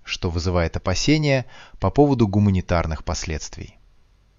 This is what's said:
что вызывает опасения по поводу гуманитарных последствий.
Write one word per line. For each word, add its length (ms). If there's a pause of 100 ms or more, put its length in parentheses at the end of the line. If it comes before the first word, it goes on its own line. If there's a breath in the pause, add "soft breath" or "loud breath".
что 260
вызывает 460
опасения 720 (340 loud breath)
по 100
поводу 380
гуманитарных 760
последствий. 760 (640)